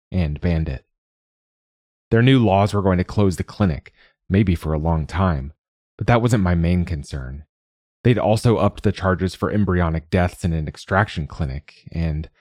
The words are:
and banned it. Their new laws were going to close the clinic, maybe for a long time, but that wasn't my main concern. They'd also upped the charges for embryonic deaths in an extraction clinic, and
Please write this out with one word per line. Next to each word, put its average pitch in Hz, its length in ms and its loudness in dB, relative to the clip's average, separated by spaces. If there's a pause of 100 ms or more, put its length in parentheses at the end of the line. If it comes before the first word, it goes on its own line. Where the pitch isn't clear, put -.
(120)
and 78 260 -2
banned 80 300 -2
it. 67 160 -10 (1300)
Their 113 100 4
new 131 180 6
laws 101 360 2
were 101 80 0
going 92 160 2
to 90 60 0
close 98 320 0
the 98 60 -8
clinic, - 520 -4 (340)
maybe 95 260 2
for 78 200 -4
a 78 40 -2
long 78 280 0
time, 80 480 -2 (420)
but - 120 -4
that 117 120 4
wasn't 110 240 2
my 87 100 2
main 85 300 2
concern. 71 640 -10 (580)
They'd 117 140 4
also 110 400 2
upped - 240 -2
the 101 100 0
charges 92 420 -2
for 82 160 -4
embryonic 90 600 -2
deaths 87 340 -2
in 85 80 0
an 78 160 -4
extraction 95 580 -2
clinic, - 640 -10
and 80 380 -4 (120)